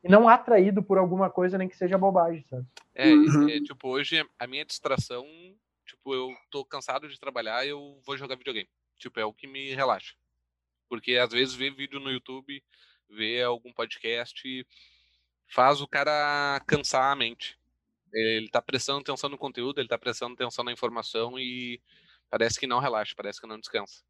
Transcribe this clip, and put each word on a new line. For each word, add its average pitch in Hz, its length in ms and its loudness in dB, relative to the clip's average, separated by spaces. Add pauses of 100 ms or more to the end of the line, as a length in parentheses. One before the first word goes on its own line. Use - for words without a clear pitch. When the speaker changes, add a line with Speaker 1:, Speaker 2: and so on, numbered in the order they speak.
Speaker 1:
E 180 60 -4
não 220 200 10
atraído 214 520 8
por 190 160 2
alguma 185 320 2
coisa, 180 280 0
nem 185 100 -2
que 185 80 -12
seja 185 220 0
bobagem, 175 520 2
sabe? 127 160 -8 (300)
Speaker 2:
É, 143 180 6
Speaker 3:
Uhum. 147 360 6
Speaker 2:
é, 147 100 -4
tipo, 135 300 -8
hoje 139 340 -2 (160)
a 123 80 -8
minha 135 160 -10
distração, 131 640 -6 (600)
tipo, - 300 -10
eu 131 140 -4 (200)
tô 139 140 -10
cansado 139 460 -8
de 135 100 -20
trabalhar, 123 480 -6
eu 143 380 -12
vou 139 100 -6
jogar 131 220 -10
videogame. 117 320 -8 (280)
Tipo, - 220 -12
é 110 60 -2
o 107 80 -8
que 139 140 -20
me 135 260 -12
relaxa. 127 400 -2 (720)
Porque 123 300 -2
às 123 140 2
vezes 127 220 0
ver 131 200 -4
vídeo 139 260 -12
no 135 120 -8
YouTube, 135 520 -12 (460)
ver 110 340 -2
algum 123 300 -4
podcast, 120 920 -8 (840)
faz 139 340 4
o 143 60 -8
cara 147 800 0
cansar 139 440 2
a 139 40 0
mente. 120 420 -6 (560)
Ele 110 360 -2
tá 120 120 0
prestando 139 380 -4
atenção 139 300 -6
no 143 80 -10
conteúdo, 135 420 -6
ele 123 80 -4
tá 117 100 -2
prestando 120 360 -6
atenção 120 300 -6
na 123 80 -6
informação 117 680 -6
e 123 420 -10 (480)
parece 113 300 0
que 139 80 -6
não 123 120 0
relaxa, 117 360 -2
parece 101 240 -10
que 117 80 -18
não 110 120 -14
descansa. - 500 -8